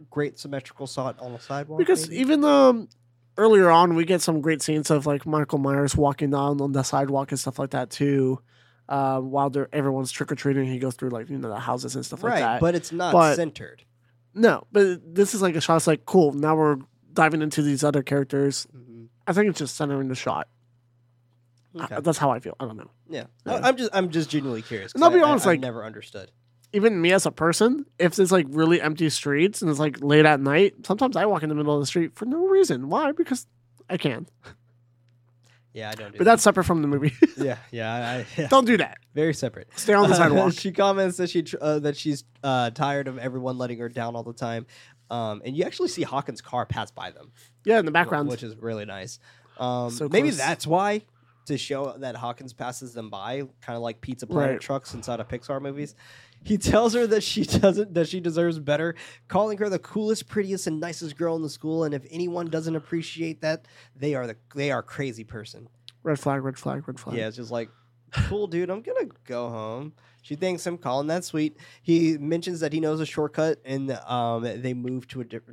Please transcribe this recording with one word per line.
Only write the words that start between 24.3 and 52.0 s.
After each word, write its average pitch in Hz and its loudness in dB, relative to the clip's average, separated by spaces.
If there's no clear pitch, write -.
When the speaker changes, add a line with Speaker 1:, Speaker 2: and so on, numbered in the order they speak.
Speaker 1:
curious, 104 -10
Speaker 2:
And 254 0
I'll 339 10
Speaker 1:
'cause 349 6
Speaker 2:
be 349 8
Speaker 1:
I, 302 6
I, - 6
Speaker 2:
honest, 208 2
Speaker 1:
I've 185 6
Speaker 2:
like, 151 2
Speaker 1:
never 117 -8
understood. 107 -14
Speaker 2:
even 208 2
me 170 4
as 190 4
a 160 0
person, 220 2
if 170 2
it's, 185 4
like, 185 4
really 160 4
empty 156 0
streets 147 0
and 170 2
it's, 143 0
like, 143 -2
late 147 8
at 147 6
night, 147 4
sometimes 247 0
I 170 2
walk 196 0
in 156 -2
the 151 -2
middle 147 0
of 147 2
the 139 -2
street 165 -2
for 214 -8
no 320 0
reason. 220 4
Why? 277 0
Because 302 -2
I - -4
can. 143 -4
Speaker 1:
Yeah, 110 -10
I 107 -6
don't 107 -14
do 104 -18
Speaker 2:
But 120 2
Speaker 1:
that. - 8
Speaker 2:
that's 226 6
separate 196 6
from 165 2
the 147 0
movie. 143 0
<laughs> - 6
Speaker 1:
Yeah, 135 -2
yeah, 113 -6
I, 120 -4
I, 113 -8
yeah. 156 -2
Speaker 2:
Don't 269 6
do 233 4
that. 160 -2
Speaker 1:
Very 156 0
separate. 117 -8
Speaker 2:
Stay - 2
on 208 8
the - 6
Speaker 1:
Uh, - 4
Speaker 2:
sidewalk. 185 6
Speaker 1:
<laughs> 180 -4
she - -6
comments 196 2
that 180 -2
she 170 -2
tr-, 147 -8
uh, 151 0
that 147 -2
she's, 147 -4
uh, 127 0
tired 143 -4
of 131 -10
everyone 127 -6
letting 120 -6
her 120 -6
down 120 -8
all 117 -8
the 117 -12
time. 117 -6
Um, 110 -6
and 131 -8
you 175 0
actually 359 -4
see - -6
Hawkins' 135 -6
car 123 -4
pass 107 -6
by - -12
them. 76 -20
Speaker 2:
Yeah, 220 4
in 175 0
the 156 -2
Speaker 1:
wh-, 151 -6
Speaker 2:
background. 160 2
Speaker 1:
which 123 -6
is 107 -12
really 113 -6
nice. 98 -14
Um, 123 -4
Speaker 2:
So 131 -6
Speaker 1:
maybe 220 4
Speaker 2:
close. 208 -2
Speaker 1:
that's 143 -2
why, 202 2
to 143 -4
show 139 -6
that 131 -10